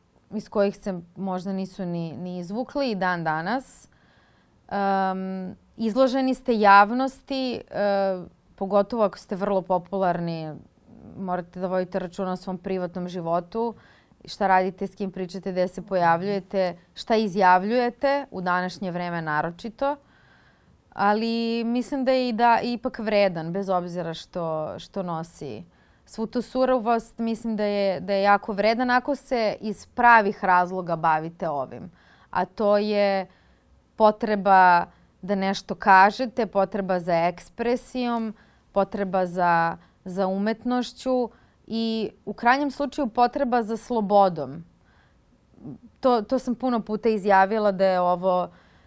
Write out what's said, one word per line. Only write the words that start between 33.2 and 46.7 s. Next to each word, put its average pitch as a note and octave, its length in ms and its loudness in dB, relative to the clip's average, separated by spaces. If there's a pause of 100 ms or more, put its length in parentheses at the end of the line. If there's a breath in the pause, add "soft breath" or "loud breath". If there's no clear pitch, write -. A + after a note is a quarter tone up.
potreba G3 920 6 (360 soft breath)
da F#3 120 -2
nešto F#3+ 400 -2
kažete, G#3 720 4
potreba F#3+ 540 -2
za E3+ 140 -2
ekspresijom, A#3 1200 -2 (380 soft breath)
potreba G3 540 -2
za, F3 500 0 (280 soft breath)
za F#3 220 -2
umetnošću A3+ 1040 -2 (360 soft breath)
i A3+ 440 -4 (140)
u G#3 80 -8
krajnjem C4+ 380 2
slučaju C#4+ 380 -4
potreba A#3+ 540 0
za A3 140 -6
slobodom. F#3 880 2 (1400 soft breath)
To, B3 220 2
to B3+ 160 -2
sam B3 160 -4
puno B3 260 -2